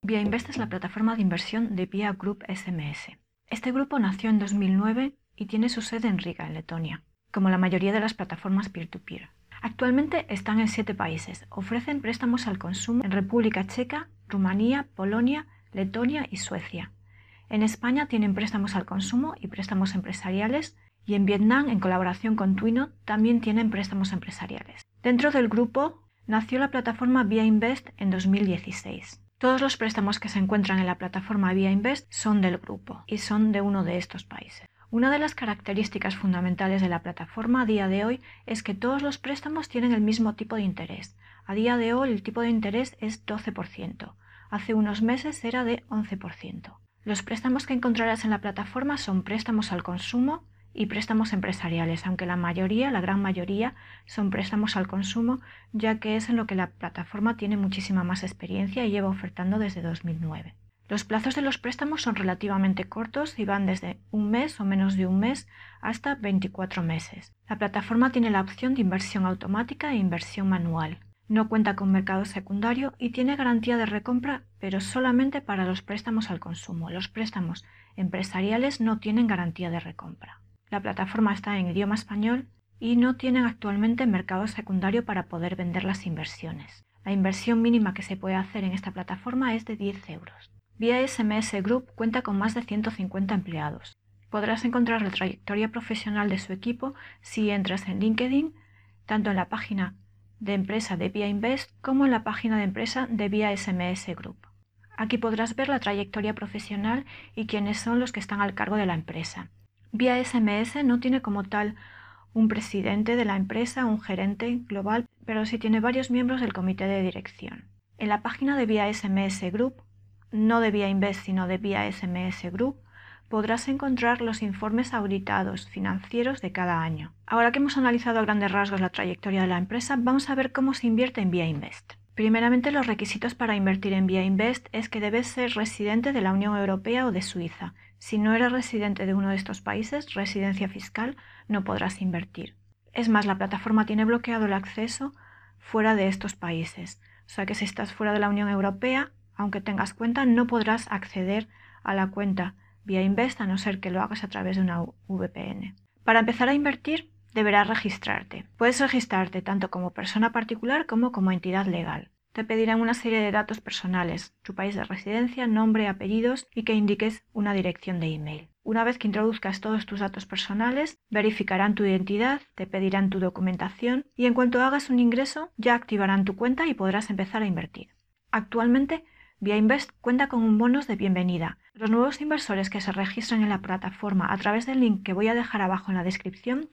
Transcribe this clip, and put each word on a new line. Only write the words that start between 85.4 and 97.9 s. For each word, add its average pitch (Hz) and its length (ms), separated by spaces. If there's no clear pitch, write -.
vender 180 280
las 190 240
inversiones. 156 760
La 196 60
inversión 196 500
mínima 226 320
que 196 80
se 190 160
puede 190 160
hacer 190 300
en 185 80
esta 190 180
plataforma 226 640
es 220 120
de 220 100
diez 196 340
euros. - 420
Via 233 220
S 262 200
M 214 160
S 214 240
Group 233 320
cuenta 226 300
con 196 160
más 220 160
de 240 80
ciento 214 260
cincuenta 196 460
empleados. 160 640
Podrás 214 340
encontrar 233 380
la 190 80
trayectoria 202 560
profesional 220 600
de 190 120
su 196 140
equipo 240 420
si 214 300
entras 190 360
en 190 120